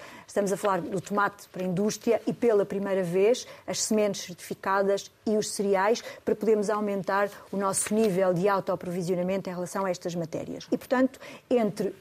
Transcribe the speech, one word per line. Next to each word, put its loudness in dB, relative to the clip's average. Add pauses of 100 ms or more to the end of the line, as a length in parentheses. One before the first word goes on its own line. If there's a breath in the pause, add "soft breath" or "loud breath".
(280 loud breath)
Estamos 0
a 0
falar 0
do -4
tomate -2
para -8
a -2
indústria 0
e, 0
pela 4
primeira -2
vez, 2 (180 loud breath)
as -4
sementes 0
certificadas -2 (160)
e 2
os 0
cereais, 2 (200 loud breath)
para 0
podermos 2
aumentar 0 (240 loud breath)
o -4
nosso 0
nível 4
de 4
autoaprovisionamento 0
em -6
relação -4
a 0
estas -4
matérias. -6
E, 0
portanto, 0 (300 loud breath)
entre 0